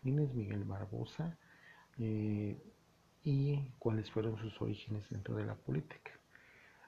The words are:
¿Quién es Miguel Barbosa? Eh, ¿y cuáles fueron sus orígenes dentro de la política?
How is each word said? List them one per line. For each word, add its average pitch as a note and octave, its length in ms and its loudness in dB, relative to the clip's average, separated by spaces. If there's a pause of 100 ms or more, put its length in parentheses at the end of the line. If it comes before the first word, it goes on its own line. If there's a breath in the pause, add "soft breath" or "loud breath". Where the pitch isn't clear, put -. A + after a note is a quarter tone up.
¿Quién C3 160 4
es C#3+ 140 4
Miguel G#2 320 0
Barbosa? G#2+ 720 -4 (640 loud breath)
Eh, G#2+ 580 2 (680)
¿y C#3+ 460 4 (100)
cuáles A2 320 2
fueron A2 280 0
sus A2 240 -6
orígenes G#2+ 480 -2
dentro G#2 260 -4
de G#2+ 80 0
la G#2+ 100 -4
política? - 580 -4 (760 loud breath)